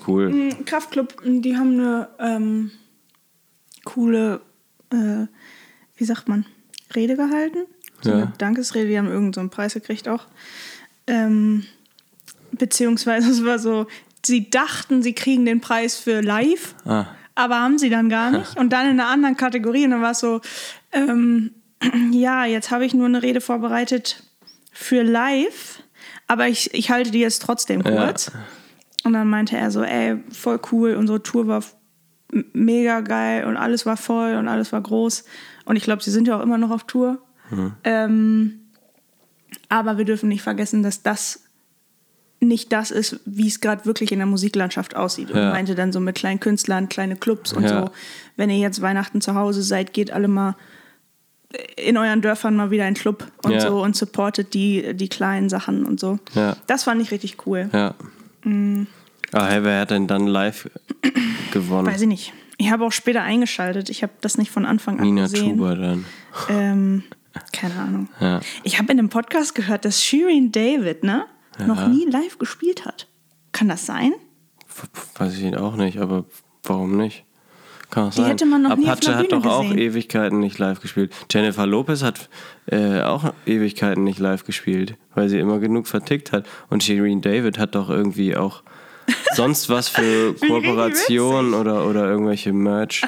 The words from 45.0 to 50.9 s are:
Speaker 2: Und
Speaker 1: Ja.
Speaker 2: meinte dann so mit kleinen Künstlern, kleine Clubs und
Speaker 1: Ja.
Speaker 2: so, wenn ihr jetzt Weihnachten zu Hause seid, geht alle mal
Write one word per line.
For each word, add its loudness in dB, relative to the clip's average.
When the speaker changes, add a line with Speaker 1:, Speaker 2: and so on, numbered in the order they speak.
Speaker 2:
Und 0
Speaker 1:
Ja. 4
Speaker 2:
meinte -2
dann 0
so -2
mit -2
kleinen -2
Künstlern, 0
kleine -4
Clubs -2
und 2
Speaker 1:
Ja. 2
Speaker 2:
so, -8
wenn 0
ihr 2
jetzt -2
Weihnachten 0
zu -2
Hause 0
seid, -2
geht -2
alle 0
mal 2